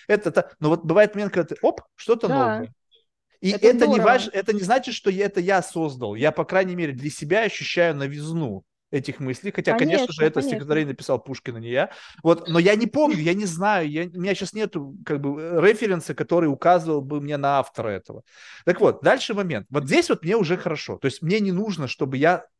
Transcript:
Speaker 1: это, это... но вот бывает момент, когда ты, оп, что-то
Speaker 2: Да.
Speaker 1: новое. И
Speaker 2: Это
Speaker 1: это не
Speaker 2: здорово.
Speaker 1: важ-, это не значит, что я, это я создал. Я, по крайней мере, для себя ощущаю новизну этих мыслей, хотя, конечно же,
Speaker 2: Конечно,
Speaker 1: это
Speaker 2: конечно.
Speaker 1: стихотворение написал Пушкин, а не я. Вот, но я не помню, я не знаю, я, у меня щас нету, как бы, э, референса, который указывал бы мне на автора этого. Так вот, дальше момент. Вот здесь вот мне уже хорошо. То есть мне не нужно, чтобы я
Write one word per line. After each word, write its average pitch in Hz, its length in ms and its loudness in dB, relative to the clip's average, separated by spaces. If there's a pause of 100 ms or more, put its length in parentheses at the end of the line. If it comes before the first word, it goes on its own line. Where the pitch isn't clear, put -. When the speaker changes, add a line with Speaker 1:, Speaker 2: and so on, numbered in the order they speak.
Speaker 1:
это, 208 220 2
это... - 300 0
но 156 100 2
вот 165 140 0
бывает 208 300 4
момент, 202 200 -4
когда 165 200 -2
ты, - 80 -18
оп, 294 200 0 (140)
что-то 226 320 0
Speaker 2:
Да. - 20 0
Speaker 1:
новое. 240 420 -2 (680)
И 185 80 0
Speaker 2:
Это 208 180 6
Speaker 1:
это 247 200 6
не 214 120 4
Speaker 2:
здорово. - 0 -
Speaker 1:
важ-, 226 320 4
это 196 220 -2
не 202 80 -2
значит, 240 320 0
что - 160 -2
я, 190 160 0
это 196 140 -2
я 185 220 2
создал. 127 540 -4
Я, 143 160 4
по 160 120 -2
крайней 185 320 0
мере, 165 160 -4
для 131 180 -6
себя 180 340 0
ощущаю 170 520 0
новизну 143 680 -6 (280)
этих 139 280 -4
мыслей, 135 320 -6
хотя, - 220 0
конечно 269 400 0
же, 156 100 0
Speaker 2:
Конечно, - 0 -
Speaker 1:
это - 160 2
Speaker 2:
конечно. - 20 -2
Speaker 1:
стихотворение 156 500 -2
написал 127 300 -4
Пушкин, 123 340 -12
а 113 40 -12
не 117 100 -10
я. 135 200 0 (340)
Вот, 165 240 2
но 165 100 2
я 196 180 4
не 233 100 0
помню, 277 340 2
я 170 140 0
не 208 120 -4
знаю, 175 440 -2
я, 160 140 -4
у 180 160 -12
меня 190 140 -2
щас 185 200 -10
нету, 175 420 -6 (100)
как 147 140 -4
бы, 143 220 -4
э, 165 200 -2
референса, 196 520 2
который 165 320 0
указывал 160 560 2
бы 143 180 -6
мне 147 160 -6
на 139 240 0
автора 113 300 -6
этого. - 320 -10 (440)
Так 175 140 2
вот, 139 220 4
дальше 220 320 2
момент. 170 360 -4
Вот 139 160 -4
здесь 269 240 2
вот 202 140 -2
мне 196 120 0
уже 180 200 0
хорошо. 147 420 -8
То - 80 -4
есть - 160 -6
мне 190 180 0
не 196 120 0
нужно, 175 360 -4
чтобы 135 300 -4
я 165 280 2 (140)